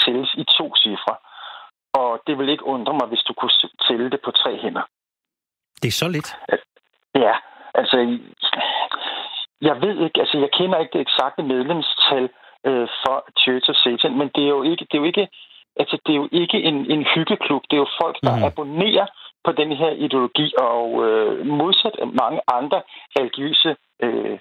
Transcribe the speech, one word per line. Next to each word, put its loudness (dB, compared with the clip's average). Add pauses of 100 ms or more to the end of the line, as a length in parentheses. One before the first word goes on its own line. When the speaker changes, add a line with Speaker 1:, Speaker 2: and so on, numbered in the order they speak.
Speaker 1:
tælles 0 (120)
i -6 (140)
to -2 (160)
cifre. -2 (840)
Og 2 (160)
det 0
vil 0
ikke -2
undre -2
mig, 0
hvis -2
du -4
kunne -4
s-, 0 (140)
tælle 0
det -2
på -2
tre 0 (120)
hænder. -4 (960)
Speaker 2:
Det 0
er -2
så 0
lidt? -4 (960)
Speaker 1:
Ja, 4 (460)
altså, 2 (1700)
jeg 4
ved 0 (100)
ikke, 0
altså, 0
jeg -2
kender 2
ikke -2
det 0
eksakte -2
medlemstal, 0 (420)
øh, 2 (140)
for 2 (260)
Church 2
of 0
Satan, 2
men 0
det 2
er 4
jo 0
ikke, 0
det -2
er 2
jo 2
ikke, 0 (520)
altså, 0
det 2
er 2
jo -6
ikke 2 (120)
en, 0 (160)
en 0 (120)
hyggeklub. 0
Det 2
er 4
jo -8 (120)
folk, -6
der 2
Speaker 2:
Mhm. 0
Speaker 1:
abonnerer 0 (400)
på 2
den 0 (100)
her 2 (160)
ideologi, 0 (100)
og, 2 (200)
øh, 2
modsat 0 (260)
mange 0 (180)
andre 0 (400)
religiøse, 0 (340)
øh, -2